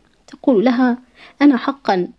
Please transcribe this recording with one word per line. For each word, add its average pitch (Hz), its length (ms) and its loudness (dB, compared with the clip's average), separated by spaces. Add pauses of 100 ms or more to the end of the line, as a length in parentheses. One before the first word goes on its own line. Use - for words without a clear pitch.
(260)
تقول 220 380 -2
لها: 247 340 0 (440)
"أنا 285 140 4
حقًا 202 520 -4 (100)